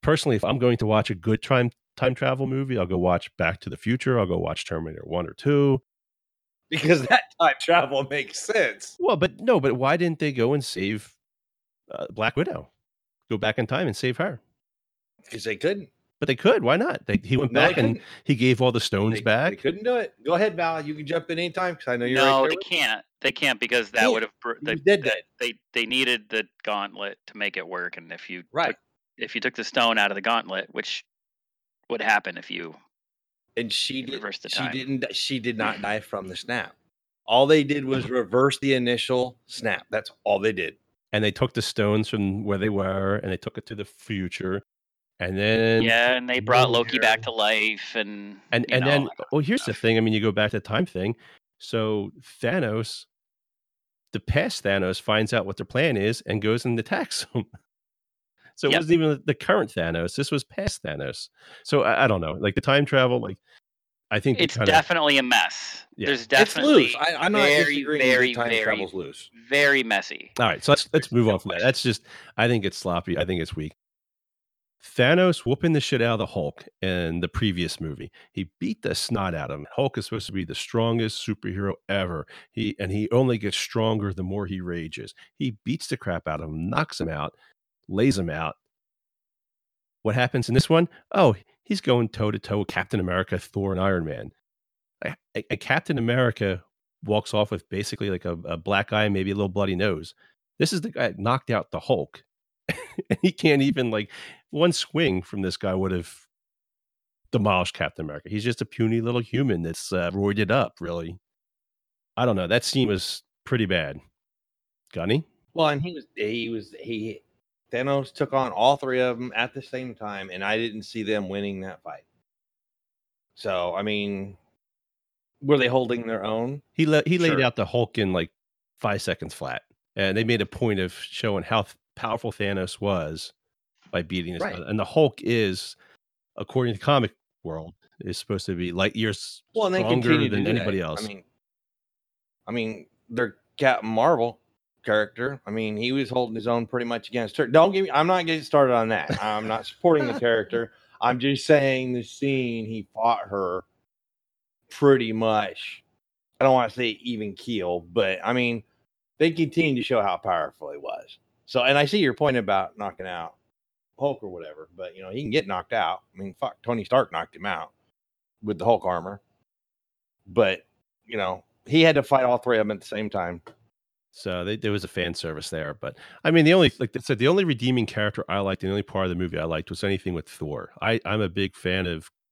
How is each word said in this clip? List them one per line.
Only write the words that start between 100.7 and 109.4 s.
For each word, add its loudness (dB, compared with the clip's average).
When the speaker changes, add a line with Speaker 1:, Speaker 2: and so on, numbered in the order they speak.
Speaker 1:
is -2
the -6
guy -2
that -12
knocked 0
out -2
the -4
Hulk. -2
<laughs> -2
And 2
he 4
can't 4
even, 2
like, -2
one 4
swing 0
from -8
this -2
guy -2
would 0
have -6
demolished 2
Captain -6
America. -12
He's -4
just -2
a -4
puny 0
little 0
human 0